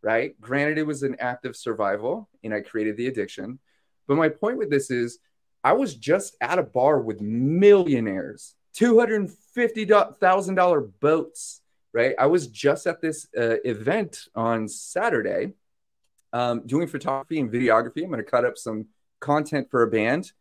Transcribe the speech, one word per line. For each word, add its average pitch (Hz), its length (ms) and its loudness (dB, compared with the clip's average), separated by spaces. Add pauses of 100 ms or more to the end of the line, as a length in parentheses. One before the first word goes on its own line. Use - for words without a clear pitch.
right? 113 380 -2
Granted, 143 380 -2
it 156 80 -2
was 139 160 -6
an 139 180 -4
act 127 260 -6
of 120 100 -10
survival, 110 720 -4 (140)
and 110 100 -8
I 104 80 -2
created 107 360 -4
the 120 100 -6
addiction. 120 520 -8 (480)
But 143 100 2
my 160 120 2
point 214 300 -6
with 208 120 -4
this 139 200 -2
is, 120 280 -4 (460)
I 139 80 4
was 180 220 0
just 156 460 -2
at 143 180 0
a 165 60 0
bar 139 360 2
with 110 200 -6
millionaires, 131 1300 2 (200)
two 226 240 6
hundred 214 320 0 (240)
fifty 226 300 0
thousand 190 720 4
dollar 180 240 4
boats, 147 800 -2 (320)
right? 120 260 2
I 131 80 4
was 156 220 2
just 139 380 0
at - 140 -4
this, 156 360 -6
uh, 113 280 2
event 135 680 -4
on 113 320 -2
Saturday, 180 840 -4 (800)
um, 120 340 -4
doing 151 220 -2
photography 139 500 -6
and 123 120 -4
videography. 117 520 2
I'm 185 80 -8
gonna 117 140 -6
cut 120 200 2
up 120 140 -2
some 110 280 -8 (340)
content 147 500 -2
for 123 120 4
a 113 80 2
band. 113 500 0